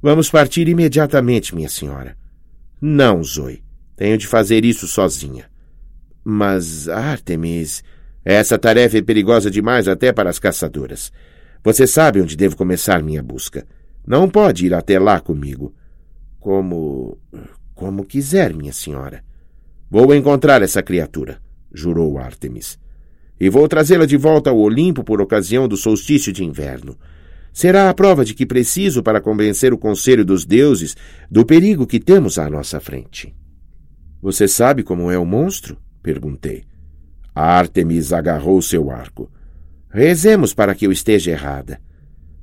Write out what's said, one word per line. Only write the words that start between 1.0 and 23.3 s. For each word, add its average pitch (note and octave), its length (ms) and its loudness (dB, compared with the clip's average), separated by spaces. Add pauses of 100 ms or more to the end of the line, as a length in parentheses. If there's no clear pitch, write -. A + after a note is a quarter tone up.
minha D#2+ 160 -8
senhora." C#2 480 -14 (640)
"Não, C3+ 420 2
Zoe. C2+ 380 -10 (340)
Tenho G#2 220 0
de G#2+ 80 -10
fazer A2+ 400 2
isso G#2+ 220 -2
sozinha." D2 580 -4 (800)
"Mas, F#2 640 -4
Ártemis, E2+ 920 -6 (420)
essa G#2 320 2
tarefa A2+ 400 4
é G#2+ 60 2
perigosa G#2+ 480 2
demais G#2+ 360 -2
até A2 240 2
para G2 180 -2
as F2 100 -6
caçadoras. D2 720 -6 (520)
Você A#2+ 220 4
sabe C#3 340 2
onde D#2+ 160 -2
devo E2+ 220 0
começar F2+ 460 -2
minha D#2 180 -6
busca. B1+ 440 -14 (400)
Não E3 240 2
pode E3 360 2
ir F2+ 80 0
até F#2 240 0
lá F#2+ 220 2
comigo." C#2 540 -10 (640)
"Como, E2 800 -6 (580)
como G2 300 -8
quiser, C#3 480 -2
minha D2 200 -12
senhora." C#2 500 -14 (640)
"Vou B2 240 6
encontrar C#3+ 480 4
essa F#2+ 200 -2
criatura", - 580 -6 (340)
jurou D#2+ 440 -4
Ártemis. B1+ 600 -14 (640)